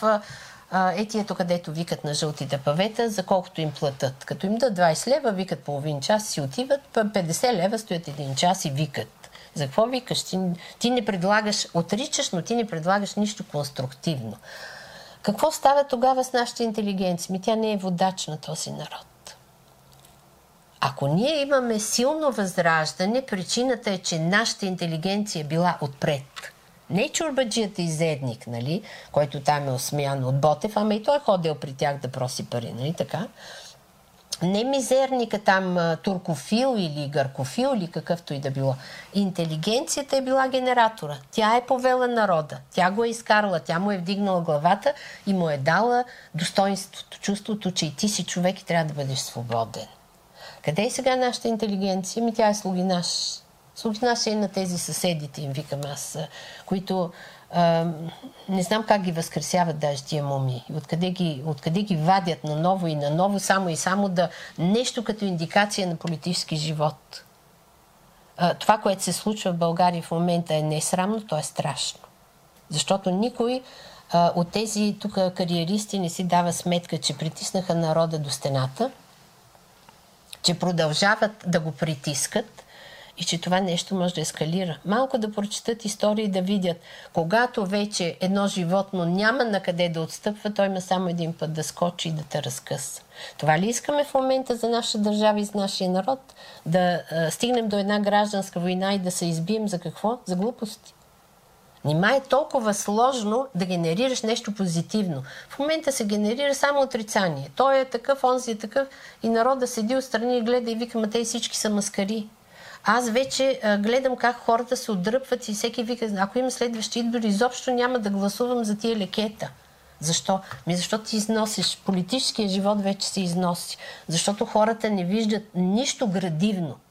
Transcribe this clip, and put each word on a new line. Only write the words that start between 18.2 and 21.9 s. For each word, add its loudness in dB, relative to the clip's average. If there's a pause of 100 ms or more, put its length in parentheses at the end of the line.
на -6
този -8
народ. -12 (1800)
Ако -2
ние 2
имаме 0
силно 0